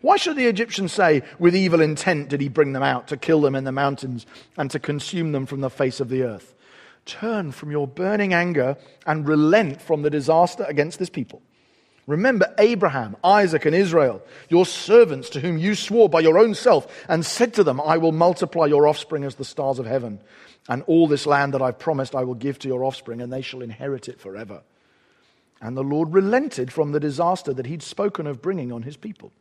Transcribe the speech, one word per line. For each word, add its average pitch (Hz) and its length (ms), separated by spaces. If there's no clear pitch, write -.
Why 381 160
should 320 180
the 262 100
Egyptians 208 480
say, 160 300
'With 175 160
evil 175 260
intent 151 480
did 143 100
he 139 100
bring 139 240
them 135 100
out, 131 240
to 147 100
kill 160 240
them 135 140
in 135 80
the 135 80
mountains 135 560
and 139 140
to 147 80
consume 151 540
them 135 160
from 139 140
the 131 100
face 135 280
of 127 100
the 131 120
earth'?" 110 320
Turn 208 440
from 151 200
your 147 160
burning 190 440
anger 160 460
and 156 200
relent 156 540
from 147 220
the 151 80
disaster 160 580
against 147 300
this 180 100
people. - 320
Remember 190 520
Abraham, 165 640
Isaac, 180 420
and 156 100
Israel, 160 460
your 175 200
servants 208 640
to 147 80
whom 165 180
you 190 160
swore 214 340
by 170 120
your 160 180
own 220 160
self 185 320
and 160 160
said - 300
to 202 80
them, 139 180
"I 156 160
will 165 140
multiply 170 560
your 147 200
offspring 151 360
as 135 120
the 139 80
stars 135 360
of 117 80
heaven, 113 320
and 123 160
all 165 220
this 143 180
land 143 300
that 131 80
I've 127 160
promised 135 340
I 131 100
will 127 120
give 131 240
to 135 80
your 127 160
offspring, 120 380
and 123 120
they 131 80
shall 127 220
inherit 123 440
it - 120
forever." 98 420
And 117 160
the 131 80
Lord 151 300
relented 196 580
from 147 200
the 151 80
disaster 151 540
that 127 120
he'd 151 160
spoken 196 460
of 135 120
bringing 160 320
on 117 120
his 147 140
people. - 440